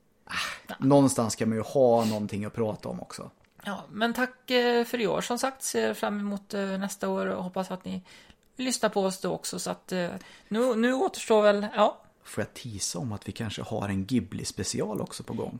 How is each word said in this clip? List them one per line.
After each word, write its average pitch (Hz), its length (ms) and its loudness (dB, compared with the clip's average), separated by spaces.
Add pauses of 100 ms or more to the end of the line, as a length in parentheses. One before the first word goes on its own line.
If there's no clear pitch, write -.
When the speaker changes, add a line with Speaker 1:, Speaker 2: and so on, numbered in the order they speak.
(240)
Speaker 1:
Ah, - 80 -14 (360)
Speaker 2:
Ja. 135 120 -8
Speaker 1:
någonstans 135 520 6
ska 117 140 -2
man 110 100 2
ju 110 60 -2
ha 117 420 6
någonting 104 400 -2
att 104 100 -10
prata 110 340 -4
om - 120 -6
också. - 300 -12 (340)
Speaker 2:
Ja, 202 280 -8
men 233 220 0
tack, 254 360 -4
eh, 240 340 4
för 247 160 -2
i 214 60 2
år 170 140 2
som 240 180 -2
sagt. 262 240 -4
Ser 220 320 0
fram 208 260 -2
emot, 202 340 -6
eh, 202 60 -2 (180)
nästa 196 300 -4
år 190 180 0
och 190 180 -4
hoppas 185 260 -4
att 185 140 -8
ni 185 180 -6 (540)
lyssnar 254 320 0
på 208 140 2
oss 190 180 0
då 180 120 -2
också. - 260 -6
Så 180 120 -4
att, - 220 -8
eh, 175 160 -2 (400)
nu, 233 280 2
nu 240 180 4
återstår 247 480 4
väl, 208 240 6 (100)
ja. 208 260 4 (220)
Speaker 1:
Får - 200 -6
jag - 100 -10
tisa 110 440 -8
om 135 140 -6
att 101 160 -8
vi 101 40 -6
kanske 110 300 -6
har 110 260 -4
en 98 180 0
Ghibli-special 117 960 -2
också - 220 -8
på - 100 -10
gång? - 280 -6